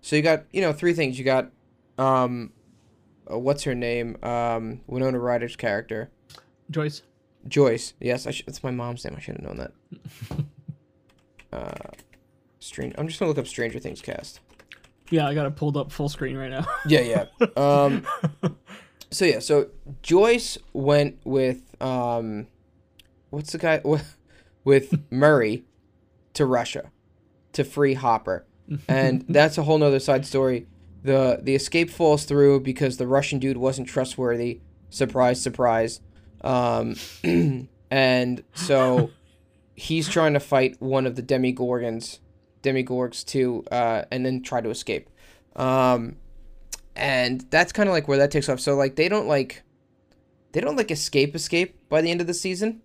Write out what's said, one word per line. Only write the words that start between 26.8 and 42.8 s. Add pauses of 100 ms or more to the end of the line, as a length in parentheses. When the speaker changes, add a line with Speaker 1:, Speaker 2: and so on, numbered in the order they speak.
Speaker 1:
to
free
Hopper. (420)
And
Speaker 2:
<laughs>
Speaker 1:
that's
a
whole
nother
side
story. (340)
The,
the
escape
falls
through
because
the
Russian
dude
wasn't
trustworthy. (320)
Surprise,
surprise. (400)
Um, (280)
<clears throat> (200)
and (100)
so (340)
Speaker 2:
<laughs>
Speaker 1:
he's
trying
to
fight
one
of
the
Demigorgons, (420)
Demigorgs